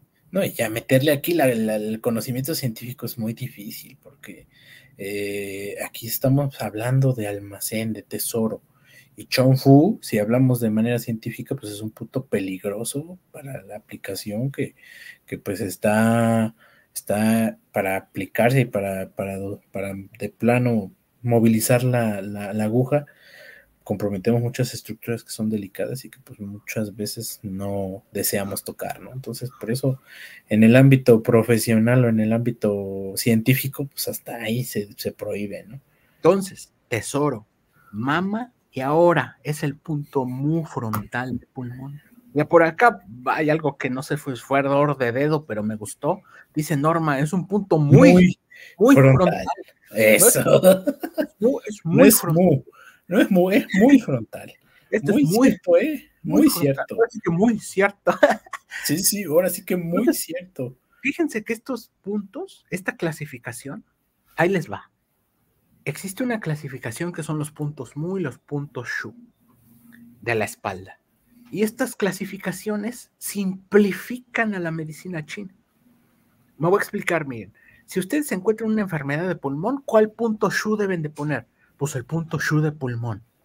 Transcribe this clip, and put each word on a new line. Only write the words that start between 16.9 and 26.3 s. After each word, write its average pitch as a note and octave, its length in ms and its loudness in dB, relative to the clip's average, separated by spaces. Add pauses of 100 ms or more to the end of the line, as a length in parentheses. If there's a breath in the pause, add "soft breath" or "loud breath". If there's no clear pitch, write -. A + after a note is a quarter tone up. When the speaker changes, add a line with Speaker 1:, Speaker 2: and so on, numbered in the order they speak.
Speaker 1:
está A2 640 -2 (140)
para G2 260 -2
aplicarse A2+ 640 0
y A#2 40 2
para, G2 460 -4
para, G2 260 -6 (340)
para G2 220 -8 (260)
de G#2 100 -8
plano A#2 640 0 (300)
movilizar A#2 640 2
la, A2+ 380 0
la, G2+ 320 -8
la G#2+ 120 -2
aguja, B2+ 400 0 (800 loud breath)
comprometemos G#2 580 -2
muchas A#2+ 320 -4
estructuras A2+ 500 -10
que - 80 -18
son A2 180 -4
delicadas - 540 -8
y - 60 -18
que - 100 -20
pues - 220 -20